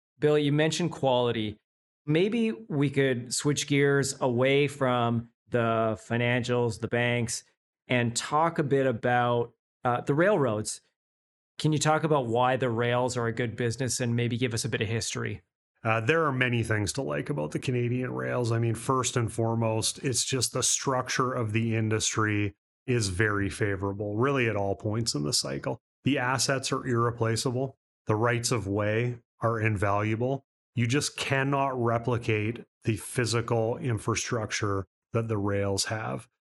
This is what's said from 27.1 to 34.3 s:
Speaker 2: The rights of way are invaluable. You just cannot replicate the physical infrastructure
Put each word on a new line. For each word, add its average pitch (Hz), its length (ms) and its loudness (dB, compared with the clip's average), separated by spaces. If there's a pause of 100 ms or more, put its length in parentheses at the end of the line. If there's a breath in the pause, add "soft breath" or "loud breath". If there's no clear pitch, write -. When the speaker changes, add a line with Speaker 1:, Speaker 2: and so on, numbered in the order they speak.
Speaker 2:
The 107 100 2
rights 120 360 0
of 101 140 -2
way 107 520 0 (220)
are 113 200 0
invaluable. 107 840 0 (300)
You 120 120 0
just 139 300 -2
cannot 139 640 0
replicate 117 800 -2 (200)
the 110 120 0
physical 117 800 -2
infrastructure 107 1080 -4 (260)